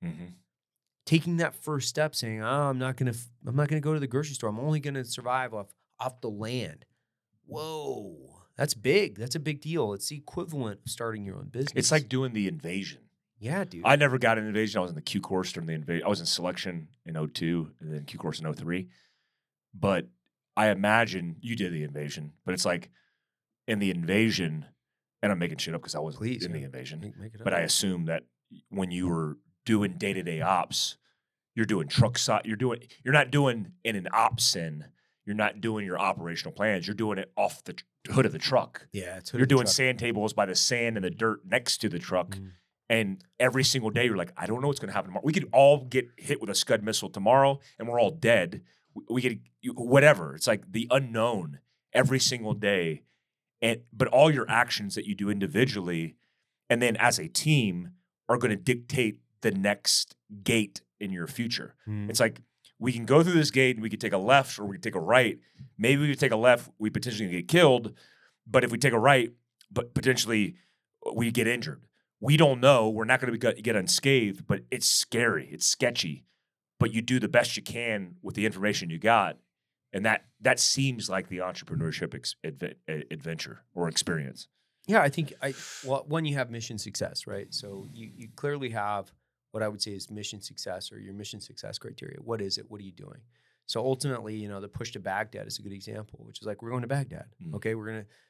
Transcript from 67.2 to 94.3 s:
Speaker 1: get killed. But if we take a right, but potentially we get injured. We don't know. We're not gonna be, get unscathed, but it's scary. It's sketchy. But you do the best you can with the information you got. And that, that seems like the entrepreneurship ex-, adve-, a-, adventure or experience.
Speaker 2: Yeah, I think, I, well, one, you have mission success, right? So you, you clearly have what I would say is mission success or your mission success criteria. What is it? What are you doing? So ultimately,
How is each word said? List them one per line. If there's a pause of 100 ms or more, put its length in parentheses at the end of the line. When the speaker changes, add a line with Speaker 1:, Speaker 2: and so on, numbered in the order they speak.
Speaker 1:
get
killed. (520)
But
if
we
take
a
right, (400)
but
potentially (600)
we
get
injured. (340)
We
don't
know.
We're
not
gonna
be,
get
unscathed,
but
it's
scary.
It's
sketchy. (540)
But
you
do
the
best
you
can
with
the
information
you
got. (560)
And
that, (160)
that
seems
like
the
entrepreneurship
ex-,
adve-, (140)
a-,
adventure (120)
or
experience. (400)
Speaker 2:
Yeah,
I
think,
I, (320)
well,
one,
you
have
mission
success,
right?
So
you,
you
clearly
have (380)
what
I
would
say
is
mission
success
or
your
mission
success
criteria.
What
is
it?
What
are
you
doing? (480)
So
ultimately,